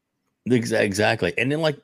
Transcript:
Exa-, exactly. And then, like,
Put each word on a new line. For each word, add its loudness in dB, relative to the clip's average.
Exa-, 2
exactly. 0
And -2
then, -2
like, -2